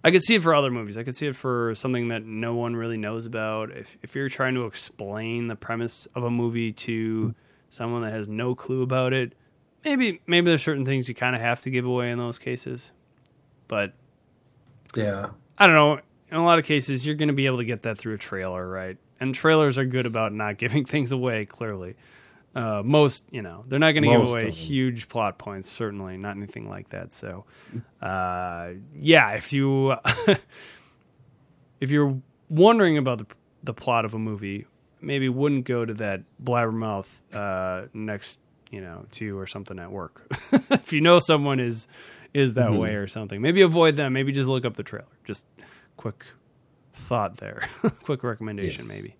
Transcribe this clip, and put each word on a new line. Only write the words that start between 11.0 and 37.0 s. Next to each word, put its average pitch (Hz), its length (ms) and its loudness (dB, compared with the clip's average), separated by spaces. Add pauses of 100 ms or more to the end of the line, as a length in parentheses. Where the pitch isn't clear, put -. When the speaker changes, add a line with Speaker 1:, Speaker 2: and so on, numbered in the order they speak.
Speaker 1:
you 120 60 -8
kinda 123 240 -2
have 120 240 -2
to 131 80 -8
give 123 140 0
away 123 260 -2
in 120 80 -4
those 120 200 -6
cases. 123 520 -10 (760)
But 101 240 -2 (1040)
Speaker 2:
Yeah. 101 340 -4 (260)
Speaker 1:
I 202 120 8
don't 165 80 10
know. 147 240 6 (300)
In 160 80 -4
a 170 60 2
lot 170 140 8
of 151 60 0
cases, 139 420 0
you're 151 80 -2
gonna 151 180 0
be 135 140 0
able 127 120 0
to 120 60 -2
get 110 180 -6
that 113 140 -4
through 113 180 -6
a 101 40 -8
trailer, 92 500 -8
right? 92 280 -8 (240)
And 131 160 -2
trailers 156 420 4
are 135 60 2
good 127 220 0
about 113 260 0
not 104 260 -4
<laughs> - 0 -
giving 117 260 0
things 135 280 -2
away, 120 340 -2
clearly. 95 480 -10 (600)
Uh, 110 300 -4
most, 143 460 4
you 123 100 -8
know, 92 260 -12
they're 131 120 -2
not 160 140 6
gonna 151 160 4
give 120 120 8
Speaker 2:
Most 120 120 4
Speaker 1:
away 117 80 0
Speaker 2:
of 113 40 0
them. 110 80 -2
Speaker 1:
huge 131 560 -2
plot 104 300 -2
points, 98 320 -12
certainly, 98 480 -8
not 101 180 -8
anything 104 320 -12
like 95 220 -14
that. 90 200 -12
So, 98 360 -14 (560)
uh, 90 680 -4 (220)
yeah, 143 360 6
if 110 240 -6
you, 135 460 2
<laughs> - 1800 -4
if 135 100 -2
you're 143 300 4 (280)
wondering 180 500 6
about 127 200 0
the, 107 80 -12 (380)
the 123 100 -6
plot 117 300 0
of 107 100 -4
a 110 40 -4
movie, 104 480 -6 (340)
maybe 139 280 -2
wouldn't 135 360 0
go 120 200 -2
to 110 100 -6
that 101 280 -4 (200)
blabbermouth, 113 640 0 (260)